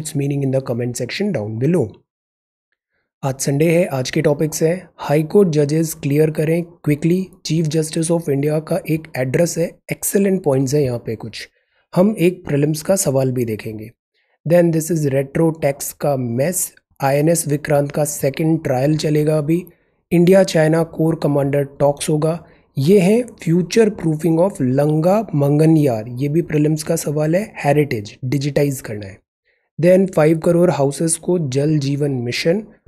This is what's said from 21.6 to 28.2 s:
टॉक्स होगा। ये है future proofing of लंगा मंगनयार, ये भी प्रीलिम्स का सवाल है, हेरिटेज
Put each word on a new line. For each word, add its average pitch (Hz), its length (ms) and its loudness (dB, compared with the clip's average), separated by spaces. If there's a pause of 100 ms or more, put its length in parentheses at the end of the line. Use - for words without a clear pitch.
टॉक्स 143 300 0
होगा। 156 280 0 (400)
ये 165 220 6
है 196 180 4 (260)
future 180 520 2
proofing 160 480 -2
of 196 180 -2
लंगा 151 580 2 (160)
मंगनयार, 147 720 2
ये 127 220 -6
भी 160 120 0
प्रीलिम्स 151 420 0
का 165 120 -2
सवाल 156 400 -2
है, 196 80 0 (200)
हेरिटेज 135 640 0